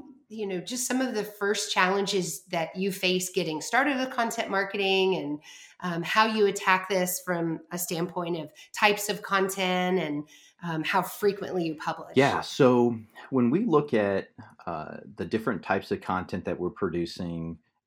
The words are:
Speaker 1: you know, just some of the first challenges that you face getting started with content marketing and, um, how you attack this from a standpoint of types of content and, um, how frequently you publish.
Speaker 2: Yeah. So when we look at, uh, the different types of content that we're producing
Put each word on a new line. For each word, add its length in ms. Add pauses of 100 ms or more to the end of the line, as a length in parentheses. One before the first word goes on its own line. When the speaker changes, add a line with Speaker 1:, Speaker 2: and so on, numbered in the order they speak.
(300)
Speaker 1:
you 160
know, 140
just 260
some 140
of 160
the 80
first 500
challenges 760
that 280
you 160
face 380
getting 320
started 360
with 140
content 380
marketing 640
and, 240 (400)
um, 240
how 220
you 220
attack 420
this 360
from 360 (100)
a 60
standpoint 600
of 140 (260)
types 320
of 120
content 800
and, 280 (360)
um, 200
how 180
frequently 640
you 120
publish. 420
Speaker 2:
Yeah. 240
So 580 (300)
when 220
we 140
look 280
at, 360 (360)
uh, 320 (180)
the 100
different 380
types 280
of 100
content 440
that 140
we're 120
producing 840 (300)